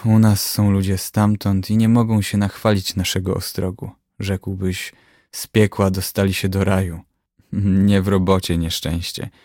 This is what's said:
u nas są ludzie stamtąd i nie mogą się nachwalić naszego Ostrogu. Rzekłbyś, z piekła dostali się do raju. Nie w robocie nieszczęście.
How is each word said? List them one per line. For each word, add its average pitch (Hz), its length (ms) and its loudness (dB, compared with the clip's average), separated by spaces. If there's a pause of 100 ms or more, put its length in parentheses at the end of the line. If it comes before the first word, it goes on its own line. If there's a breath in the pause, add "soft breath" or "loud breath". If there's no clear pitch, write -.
u 110 140 6
nas 107 320 2
są 104 200 2
ludzie 98 260 0
stamtąd 104 720 0
i 107 80 2
nie 113 120 4
mogą 113 320 2
się 104 160 -2
nachwalić 101 580 0
naszego 95 400 -2
Ostrogu. - 560 -6 (280)
Rzekłbyś, 95 760 -6 (380 soft breath)
z - 160 -14
piekła 101 440 2
dostali 98 420 -2
się 98 160 -2
do 95 140 0
raju. 92 380 -2 (600)
Nie 98 380 4
w 92 60 0
robocie 95 500 0
nieszczęście. 82 720 -6 (160 soft breath)